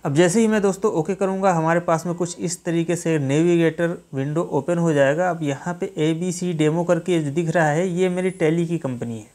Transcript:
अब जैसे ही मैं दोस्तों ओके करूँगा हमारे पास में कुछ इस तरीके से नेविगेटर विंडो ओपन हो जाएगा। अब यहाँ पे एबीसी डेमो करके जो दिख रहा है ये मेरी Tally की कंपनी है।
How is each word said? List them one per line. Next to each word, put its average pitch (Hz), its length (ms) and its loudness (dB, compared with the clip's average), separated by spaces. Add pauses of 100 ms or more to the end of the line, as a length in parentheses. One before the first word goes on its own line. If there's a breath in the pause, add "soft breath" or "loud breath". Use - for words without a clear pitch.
अब 147 100 -2
जैसे 180 260 4
ही 226 80 4
मैं 214 140 2
दोस्तों 196 300 0
ओके 170 220 -2
करूँगा 190 380 0
हमारे 165 280 2
पास 165 260 0
में 170 80 -2
कुछ 170 260 -6
इस 175 240 -6
तरीके 170 320 0
से 165 240 0
नेविगेटर 165 760 2 (180)
विंडो 147 280 -2
ओपन 170 360 -2
हो 170 140 2
जाएगा। 147 380 2
अब 165 120 -4
यहाँ 147 320 -4
पे 190 260 -8
एबीसी 170 540 -2
डेमो 156 300 2
करके 175 360 0
जो 147 100 -2
दिख 160 200 -2
रहा 165 160 2
है 156 220 2
ये 185 200 0
मेरी 180 240 -2
Tally 170 360 0
की 170 100 -2
कंपनी 117 400 -6
है। 107 160 -14